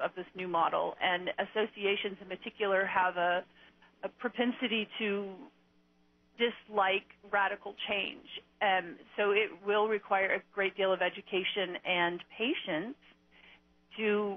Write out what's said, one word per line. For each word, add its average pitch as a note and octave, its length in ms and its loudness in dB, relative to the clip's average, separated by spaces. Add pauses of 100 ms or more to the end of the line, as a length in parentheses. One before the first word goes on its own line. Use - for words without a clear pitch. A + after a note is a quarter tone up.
of F3 120 -2
this F3+ 100 -8 (100)
new F#3 120 -6
model. E3 540 2
And F3+ 360 0
associations G3+ 840 -2
in F#3 60 -18
particular F#3+ 580 0
have F#3 320 2
a, F3 260 2 (600)
a G3 60 -4 (100)
propensity A3+ 680 0 (120)
to G3+ 300 -2 (1080)
dislike G#3 680 0 (260)
radical G3+ 420 0 (160)
change. G3+ 360 -4 (360)
Um, F#3 340 2 (220)
so G#3 140 4
it G3+ 180 4 (160)
will G#3 220 4
require G3 480 2
a G3 40 0 (140)
great G3 240 0
deal F#3+ 160 4
of F3+ 80 2
education F#3 760 -2 (100)
and F3 340 2 (180)
patience A3 580 -2 (1000)
to G#3 400 2